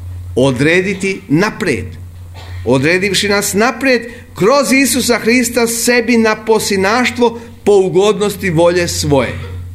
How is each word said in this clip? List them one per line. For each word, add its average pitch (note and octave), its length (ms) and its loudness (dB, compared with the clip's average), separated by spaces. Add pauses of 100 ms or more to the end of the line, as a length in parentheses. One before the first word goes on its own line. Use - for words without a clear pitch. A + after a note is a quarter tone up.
(360)
odrediti F3+ 920 0
napred, D#3 560 0 (800)
„odredivši F3+ 640 0
nas G3+ 260 -2
napred B3 480 2 (320)
kroz A#3 380 2
Isusa A#3+ 460 2
Hrista A#3+ 480 0
sebi A#3 500 0
na A3 280 2
posinaštvo A3+ 960 0 (240)
po G#3 80 4
ugodnosti F#3+ 760 2
volje F3 380 2
svoje.” C3 460 0 (400)